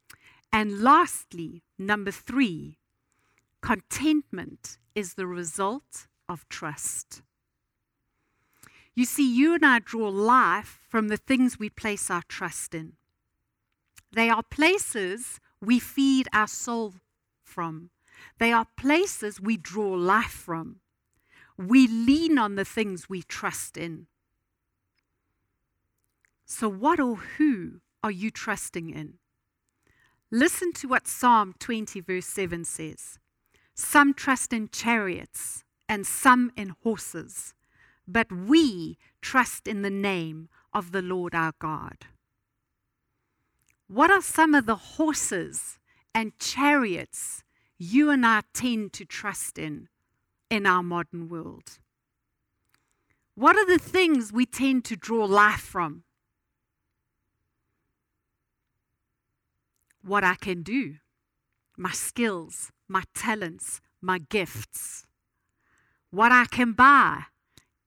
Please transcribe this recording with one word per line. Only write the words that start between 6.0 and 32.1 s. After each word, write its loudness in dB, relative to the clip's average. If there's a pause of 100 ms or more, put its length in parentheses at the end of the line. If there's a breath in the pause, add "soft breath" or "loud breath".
of -12
trust. -10 (1700 soft breath)
You 2
see, 2
you 6
and 4
I 6
draw -4
life 2
from -2
the -2
things 0
we -8
place -6
our -4
trust -10
in. -12 (1160)
They 2
are 2
places -2 (220)
we 4
feed 2
our 2
soul -8 (460)
from. -8 (500 soft breath)
They 2
are 4 (100)
places 0
we -2
draw -4
life 2
from. -10 (760 soft breath)
We 6
lean 4
on 0
the -4
things -6
we -8
trust -8
in. -10 (2500)
So -6
what 0
or -2
who -2 (220)
are -2
you -6
trusting -8
in? -12 (1160)
Listen 0
to -10
what 0
Psalm 2
twenty -6
verse -6